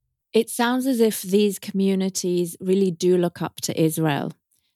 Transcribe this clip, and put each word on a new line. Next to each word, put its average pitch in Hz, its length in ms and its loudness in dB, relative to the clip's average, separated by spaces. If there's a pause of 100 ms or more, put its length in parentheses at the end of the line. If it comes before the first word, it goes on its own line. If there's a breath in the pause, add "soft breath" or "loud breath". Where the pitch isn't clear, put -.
(340)
It 226 160 2
sounds 247 360 0
as 247 140 0
if 220 220 2
these 196 360 2
communities 190 1040 -2
really 190 300 2
do 180 260 2
look 175 240 0
up - 220 -8
to - 180 -2
Israel, 160 520 0 (440)